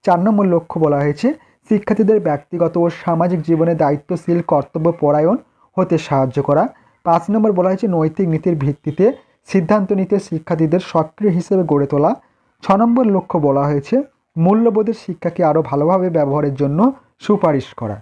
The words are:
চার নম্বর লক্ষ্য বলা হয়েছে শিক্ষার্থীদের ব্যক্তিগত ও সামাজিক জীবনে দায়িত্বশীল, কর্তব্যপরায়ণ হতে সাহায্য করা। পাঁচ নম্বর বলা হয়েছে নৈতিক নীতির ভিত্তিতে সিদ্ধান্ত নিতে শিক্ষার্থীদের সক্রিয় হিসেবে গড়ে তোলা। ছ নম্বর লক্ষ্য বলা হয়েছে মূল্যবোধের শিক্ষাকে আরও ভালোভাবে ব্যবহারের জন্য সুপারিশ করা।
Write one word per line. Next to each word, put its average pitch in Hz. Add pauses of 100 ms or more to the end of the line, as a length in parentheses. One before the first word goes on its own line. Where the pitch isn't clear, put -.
চার 175
নম্বর 202
লক্ষ্য 170
বলা 147
হয়েছে 147 (420)
শিক্ষার্থীদের 214
ব্যক্তিগত 170
ও 170
সামাজিক 170
জীবনে 165
দায়িত্বশীল, 165
কর্তব্যপরায়ণ 156 (400)
হতে 175
সাহায্য 135
করা। 147 (420)
পাঁচ 170
নম্বর 214
বলা 180
হয়েছে 190
নৈতিক 165
নীতির 160
ভিত্তিতে 147 (400)
সিদ্ধান্ত 190
নিতে 190
শিক্ষার্থীদের 160
সক্রিয় 180
হিসেবে 180
গড়ে 143
তোলা। 147 (520)
ছ -
নম্বর 233
লক্ষ্য 185
বলা 139
হয়েছে 143 (420)
মূল্যবোধের 214
শিক্ষাকে 170
আরও 156
ভালোভাবে 156
ব্যবহারের 147
জন্য 143 (400)
সুপারিশ 165
করা। 104